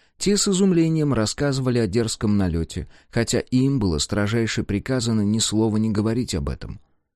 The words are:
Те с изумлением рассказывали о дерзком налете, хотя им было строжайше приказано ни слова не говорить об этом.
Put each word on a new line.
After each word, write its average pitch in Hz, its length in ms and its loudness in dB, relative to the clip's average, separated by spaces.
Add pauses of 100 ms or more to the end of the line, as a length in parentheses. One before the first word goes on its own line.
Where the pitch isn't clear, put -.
(160)
Те 202 200 2
с 202 120 0
изумлением 165 640 2
рассказывали 127 640 0
о 117 80 2
дерзком 107 500 0
налете, 85 520 -2 (220)
хотя 117 300 0
им 131 380 0
было 92 200 2
строжайше 107 640 -2
приказано 113 600 -2
ни 104 160 0
слова 110 380 0
не 110 140 0
говорить 110 440 -2
об 71 140 -4
этом. - 320 -10 (360)